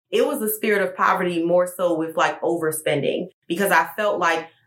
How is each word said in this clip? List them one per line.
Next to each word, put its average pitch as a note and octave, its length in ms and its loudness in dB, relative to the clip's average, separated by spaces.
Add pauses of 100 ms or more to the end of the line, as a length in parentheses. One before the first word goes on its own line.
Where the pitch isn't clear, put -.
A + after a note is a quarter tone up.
(120)
it A#3+ 160 2
was C4 140 -4
a G#3+ 80 -2
spirit G#3+ 320 0
of F#3 160 -2
poverty F3+ 440 0
more F3 260 4
so F3+ 260 -2
with, D#3+ 240 -2
like, D#3 240 0
overspending, D#3 840 -2 (200)
because F3+ 240 0
I E3 240 4
felt G#3 240 0
like E3 280 0 (200)